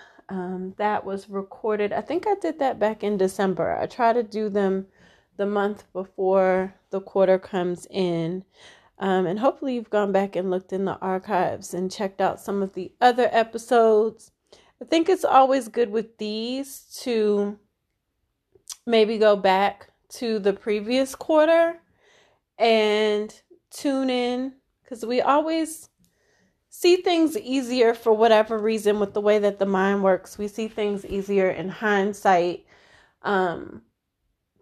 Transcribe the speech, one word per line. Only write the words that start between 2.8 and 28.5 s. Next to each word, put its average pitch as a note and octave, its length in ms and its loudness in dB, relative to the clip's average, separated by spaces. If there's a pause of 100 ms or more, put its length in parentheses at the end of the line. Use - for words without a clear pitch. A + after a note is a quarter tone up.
in G#3 140 -2
December. F#3 600 0
I - 60 -4
try A#3 260 0
to A#3+ 120 0
do G#3+ 260 -6
them G3 380 -2 (500)
the G3+ 80 -2
month G3+ 480 -2
before F#3+ 800 0 (160)
the G3 100 -6
quarter F#3+ 380 2
comes F3+ 540 -4
in. F3 520 -2 (580)
Um, F#3+ 260 0
and G3 120 -4
hopefully C4 360 -2
you've A#3 140 -8
gone G#3 220 0
back G3 240 0
and F#3 160 -4
looked F#3 220 -6
in F#3+ 100 -4
the F#3 140 -4
archives F#3 760 -4
and F#3 160 -4
checked G3 300 -8
out F#3+ 220 -2
some G3 200 -4
of F#3+ 120 -6
the F#3 260 -12
other B3 320 4
episodes. A3+ 1000 2 (500)
I - 20 -14
think E4 240 0
it's F#4 160 2
always C4 460 4
good A#3 200 -2
with A3 280 -6
these A3+ 640 -8 (220)
to G#3 540 0 (1300)
maybe A3 320 2
go G#3 200 4
back F#3+ 540 0 (240)
to A3+ 220 -4
the G3 140 0
previous A3+ 640 -2
quarter E4 640 2 (800)
and G#3+ 760 0 (380)
tune C4+ 380 -2
in, B3+ 460 -4 (280)
'cause A3+ 220 -14
we B3 160 0
always D#4 680 0 (800)
see F4 280 2
things E4 400 2
easier B3 560 2
for A#3 180 0
whatever A3 460 4